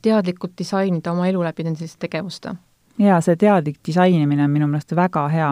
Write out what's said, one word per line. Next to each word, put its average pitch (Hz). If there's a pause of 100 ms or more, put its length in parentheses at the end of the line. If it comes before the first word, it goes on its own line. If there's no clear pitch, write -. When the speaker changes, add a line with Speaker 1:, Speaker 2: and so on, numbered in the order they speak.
Speaker 1:
teadlikult 180
disainida 185
oma 180
elu 185
läbi 165
nende 160
selliste 165
tegevuste. 175 (440)
Speaker 2:
Jaa, 202
see 170
teadlik 170
disainimine 160
on -
minu 147
meelest 147
väga 175
hea 160